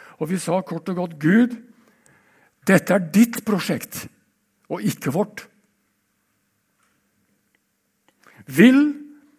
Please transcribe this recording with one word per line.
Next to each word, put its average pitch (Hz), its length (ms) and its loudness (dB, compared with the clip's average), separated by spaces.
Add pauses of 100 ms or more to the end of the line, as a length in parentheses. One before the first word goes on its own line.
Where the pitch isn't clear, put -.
(200)
Og 156 100 -6
vi 185 80 -4
sa 170 240 -4
kort 165 260 -12
og 185 140 -8
godt: 170 160 -10
«Gud, 220 380 2 (1080)
dette 185 280 2
er 180 160 -2
ditt 233 340 0
prosjekt, - 640 -8 (640)
og 196 160 -8
ikke - 280 -6
vårt. 208 340 -6 (3000)
Vil 262 560 4 (360)